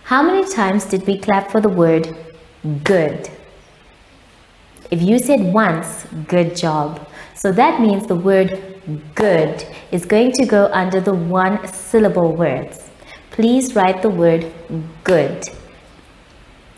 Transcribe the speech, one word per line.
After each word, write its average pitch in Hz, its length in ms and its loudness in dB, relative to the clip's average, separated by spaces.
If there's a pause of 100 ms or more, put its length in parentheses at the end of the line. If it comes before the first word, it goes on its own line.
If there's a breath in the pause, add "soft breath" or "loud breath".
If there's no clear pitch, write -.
How 262 180 0
many 381 280 2
times 208 340 0
did 190 220 -4
we 196 120 0
clap 196 320 -2
for 220 100 2
the 208 80 4
word 165 480 2 (680)
good? 165 440 0 (1600)
If 170 120 -2
you 214 160 4
said 247 340 2
once, 180 540 -2 (220)
good 170 280 0
job. 156 500 -4 (280 loud breath)
So 196 180 -2
that 240 280 2
means 202 260 2
the 185 100 0
word 190 640 0 (340)
good 165 500 0 (280 loud breath)
is 175 140 -4
going 240 260 2
to 254 140 2
go 202 260 4
under 185 260 0
the 190 160 0
one 185 540 -2
syllable 180 680 0
words. - 560 -4 (400 loud breath)
Please 240 460 0
write 185 240 2
the 226 80 0
word 170 420 2 (540)
good. 165 400 0 (1300)